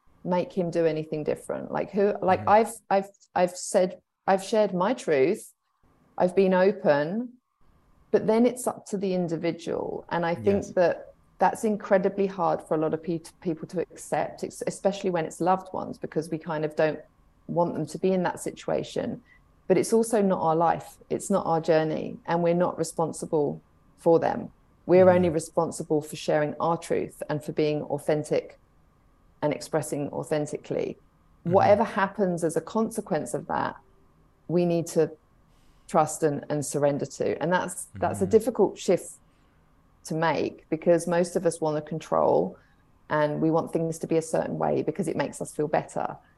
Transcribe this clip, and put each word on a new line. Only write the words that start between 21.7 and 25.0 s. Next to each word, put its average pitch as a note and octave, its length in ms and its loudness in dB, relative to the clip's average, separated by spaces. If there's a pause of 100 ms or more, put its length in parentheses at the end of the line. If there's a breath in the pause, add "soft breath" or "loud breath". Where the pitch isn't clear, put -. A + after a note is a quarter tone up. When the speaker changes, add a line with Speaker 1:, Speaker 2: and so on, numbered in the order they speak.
Speaker 1:
And E3+ 160 0
we're E3+ 120 2
not F3 220 0
responsible D#3+ 840 -4 (340)
for E3 220 4
them. - 320 -2 (340)
We're F3+ 220 8